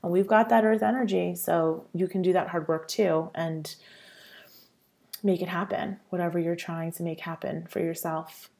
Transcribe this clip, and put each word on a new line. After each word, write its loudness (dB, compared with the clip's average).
And -2
we've 4
got 6
that 6
earth 4
energy. 0
So 0
you 0
can -2
do 4
that 2
hard -4
work -2
too 2
and -6
make 2
it -2
happen, -4
whatever -2
you're 0
trying -8
to -8
make -6
happen -8
for -6
yourself. -6